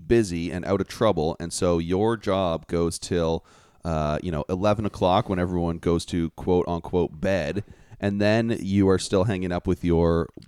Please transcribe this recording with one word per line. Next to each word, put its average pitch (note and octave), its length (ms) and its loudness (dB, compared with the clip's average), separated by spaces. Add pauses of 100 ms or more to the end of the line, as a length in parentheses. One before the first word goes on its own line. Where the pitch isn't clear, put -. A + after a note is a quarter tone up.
busy F2 420 2
and F2 140 -6
out F#2+ 160 0
of F#2+ 80 -4
trouble, E2+ 520 0
and E2+ 120 -8
so F2 260 2
your F#2 380 0
job F#2 500 -2
goes E2+ 320 -2
till, E2 460 -2 (400)
uh, D#2 380 -2
you F2+ 100 -6
know, D2 160 -4
eleven G#2 380 0
o'clock G2 420 2
when F#2 100 -2
everyone F2 400 0
goes E2+ 280 0
to E2+ 240 -2
quote F2+ 380 0
unquote E2 520 -4
bed, F#2 440 -2 (340)
and G2+ 220 -2
then A2+ 400 2
you G2 280 4
are F#2+ 100 4
still F#2 260 0
hanging F#2 280 -2
up F2 140 -4
with F2+ 180 0
your, E2 440 2 (200)